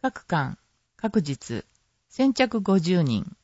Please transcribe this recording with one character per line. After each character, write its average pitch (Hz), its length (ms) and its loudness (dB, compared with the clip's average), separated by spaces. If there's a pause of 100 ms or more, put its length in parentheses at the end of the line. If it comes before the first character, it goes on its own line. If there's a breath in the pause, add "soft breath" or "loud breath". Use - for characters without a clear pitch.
各 - 260 -6
館、 143 320 -2 (380)
各 220 260 0
日、 131 420 -6 (440)
先 262 260 2
着 240 260 0
五 196 180 4
十 175 240 2
人。 120 420 -2